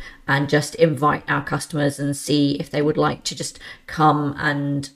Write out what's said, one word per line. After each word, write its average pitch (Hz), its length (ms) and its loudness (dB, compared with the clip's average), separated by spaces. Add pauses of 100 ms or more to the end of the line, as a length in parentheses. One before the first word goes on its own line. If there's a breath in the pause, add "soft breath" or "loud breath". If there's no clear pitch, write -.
(260 loud breath)
and 143 220 2
just 147 280 0
invite 151 520 4
our 143 160 -2
customers 147 540 -2
and 143 180 -2
see 143 360 2
if 151 180 -6
they 151 100 -2
would 151 160 2
like 147 280 0
to - 100 -6
just - 240 -10 (280 loud breath)
come 147 520 2
and, 143 580 -2